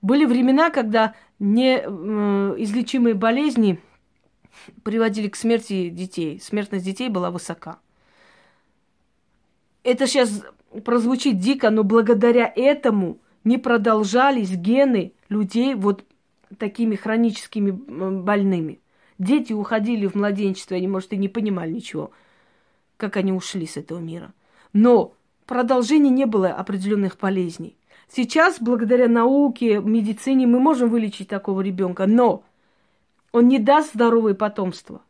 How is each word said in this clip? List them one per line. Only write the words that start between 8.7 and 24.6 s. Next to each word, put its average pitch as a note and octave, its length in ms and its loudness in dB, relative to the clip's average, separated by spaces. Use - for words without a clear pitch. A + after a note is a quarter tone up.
Это B3 240 2
щас A#3 360 0
прозвучит A#3+ 540 0
дико, A#3+ 320 0
но A3 120 2
благодаря A#3 720 4
этому B3 600 0
не A#3 140 2
продолжались A#3 920 0
гены G#3 640 2
людей G#3+ 460 -2
вот G3+ 320 -2
такими A3 360 -4
хроническими, G#3+ 760 -2
м, F#3+ 520 -8
больными. F#3+ 560 -2
Дети A#3 340 -2
уходили G#3+ 540 -2
в F#3 80 -4
младенчество, G3 640 -4
они, F#3 100 -4
может, F#3+ 240 -6
и G#3 60 -6
не G3 100 -2
понимали F#3+ 440 -4
ничего, D#3+ 400 -10
как G#3 200 -6
они F#3+ 160 -2
ушли F#3 320 -8
с - 120 -14
этого E3 220 -12
мира. E3 320 -14